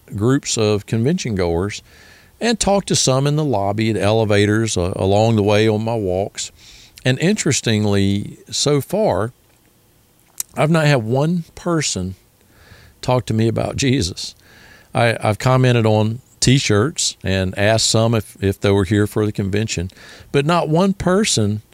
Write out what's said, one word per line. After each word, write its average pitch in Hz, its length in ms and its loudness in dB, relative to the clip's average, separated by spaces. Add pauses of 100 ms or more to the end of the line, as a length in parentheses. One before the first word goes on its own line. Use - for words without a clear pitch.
(160)
groups 123 420 0
of 104 280 0
convention 120 500 -2
goers 90 460 -2 (600)
and 226 180 -2
talk 196 260 0
to 170 100 -2
some 135 320 0
in 147 80 0
the 156 80 0
lobby, 110 460 0
at 104 80 0
elevators, 104 800 2
uh, 90 180 0
along 104 400 2
the 104 80 4
way 104 240 4
on 107 160 0
my 117 120 -4
walks. 95 560 -4 (540)
And 131 140 0
interestingly, 104 1160 0 (120)
so 139 320 -2
far, 127 500 -2 (1200)
I've 151 160 0
not 160 140 2
had 139 180 2
one 156 400 -2 (120)
person 98 600 -4 (840)
talk 127 260 0
to 110 60 -2
me 110 140 2
about 113 300 -4
Jesus. 123 580 -2 (580)
I, 117 280 2
I've 110 180 0
commented 127 460 2
on 107 340 0 (220)
T-shirts 123 840 0
and 95 340 -2
asked 107 320 2
some 113 260 2
if, - 280 -6
if 98 160 0
they 101 120 2
were 98 140 2
here 104 220 2
for 107 180 -2
the 104 60 -2
convention, 98 600 -4 (400)
but 143 140 0
not 160 240 0
one 185 240 2
person 117 680 0 (120)